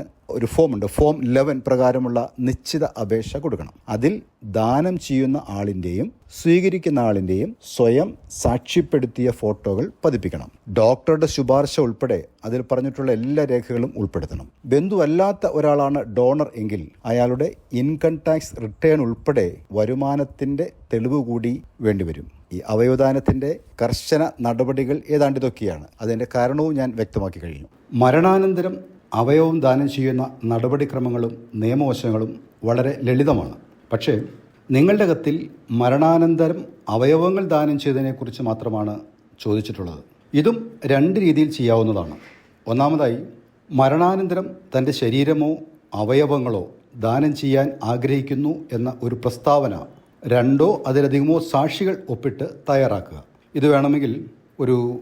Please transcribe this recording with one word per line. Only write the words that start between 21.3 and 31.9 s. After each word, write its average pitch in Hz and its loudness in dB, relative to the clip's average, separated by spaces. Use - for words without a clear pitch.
വേണ്ടിവരും. 95 -2
ഈ 90 -8
അവയവദാനത്തിൻ്റെ 131 2
കർശന 123 0
നടപടികൾ 127 -2
ഏതാണ്ട് 143 2
ഇതൊക്കെയാണ്. 101 -6
അതിൻ്റെ 113 -4
കാരണവും 143 0
ഞാൻ 131 -2
വ്യക്തമാക്കി 98 -4
കഴിഞ്ഞു. 82 -14
മരണാനന്തരം 180 4
അവയവം 156 4
ദാനം 135 4
ചെയ്യുന്ന 131 -2
നടപടിക്രമങ്ങളും 120 -2
നിയമവശങ്ങളും 117 0